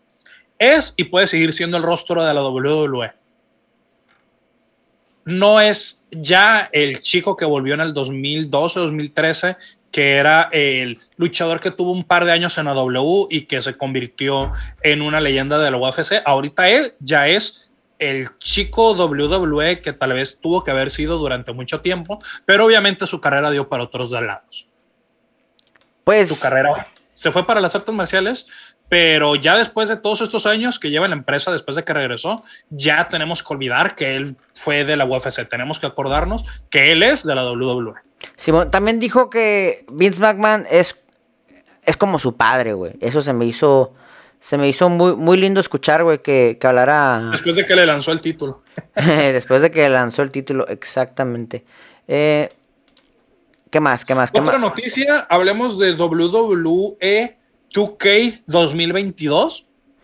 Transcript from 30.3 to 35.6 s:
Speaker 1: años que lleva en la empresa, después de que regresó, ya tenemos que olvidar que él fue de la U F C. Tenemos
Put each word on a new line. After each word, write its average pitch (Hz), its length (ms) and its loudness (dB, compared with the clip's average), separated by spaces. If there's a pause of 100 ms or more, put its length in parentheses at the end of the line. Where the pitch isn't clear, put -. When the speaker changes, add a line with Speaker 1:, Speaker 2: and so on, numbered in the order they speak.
Speaker 1:
años 226 340 -2
que - 100 -6
lleva 156 160 0
en 185 60 -2
la 156 60 -4
empresa, 143 340 -4
después 143 240 -6
de 165 100 -6
que 160 80 -2
regresó, 147 500 -4 (260)
ya 151 380 0
tenemos 160 340 -6
que - 120 -10
olvidar 135 420 -2
que 135 220 -4
él 139 180 -8 (180)
fue 147 300 -2
de 143 140 -2
la 143 80 0
U 131 100 -2
F 127 160 -6
C. 120 140 -8
Tenemos 127 340 -8